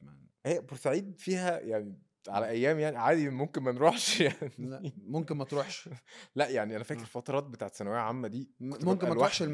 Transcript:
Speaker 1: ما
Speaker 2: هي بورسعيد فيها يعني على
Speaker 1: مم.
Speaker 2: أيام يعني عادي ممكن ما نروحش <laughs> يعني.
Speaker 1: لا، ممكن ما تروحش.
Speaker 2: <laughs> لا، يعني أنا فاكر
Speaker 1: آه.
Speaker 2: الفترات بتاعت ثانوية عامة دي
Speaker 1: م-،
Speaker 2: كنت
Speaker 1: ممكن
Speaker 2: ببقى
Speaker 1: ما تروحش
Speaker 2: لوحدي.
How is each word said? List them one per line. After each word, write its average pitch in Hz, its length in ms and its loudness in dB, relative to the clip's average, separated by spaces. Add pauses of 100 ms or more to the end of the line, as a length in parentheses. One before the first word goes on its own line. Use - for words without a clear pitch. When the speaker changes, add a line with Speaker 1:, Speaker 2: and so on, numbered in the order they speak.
Speaker 1:
ما 71 160 -20 (280)
Speaker 2:
هي 160 140 0
بورسعيد 160 600 -2
فيها 180 400 0
يعني 104 380 -4 (300)
على 101 180 0
Speaker 1:
مم. 110 60 -4
Speaker 2:
أيام 131 260 4
يعني 151 180 0
عادي 143 340 4
ممكن 135 320 -4
ما 127 100 2
نروحش 156 480 4
<laughs> - 0 -
يعني. 147 380 2
Speaker 1:
لا، 135 380 -8
ممكن 139 400 -4
ما 139 80 -4
تروحش. 143 440 -4 (200)
Speaker 2:
<laughs> - 280 -14
لا، 135 120 4
يعني 110 280 0
أنا 110 80 -4
فاكر 131 160 -6
Speaker 1:
آه. 113 40 -10
Speaker 2:
الفترات 135 400 -2
بتاعت 110 300 -10
ثانوية 104 240 -4
عامة 117 300 -2
دي 104 220 -8 (100)
Speaker 1:
م-، 127 120 -8
Speaker 2:
كنت 147 120 -6
Speaker 1:
ممكن 185 120 4
Speaker 2:
ببقى 180 120 -2
Speaker 1:
ما - 60 0
تروحش 139 260 4
Speaker 2:
لوحدي. 160 140 0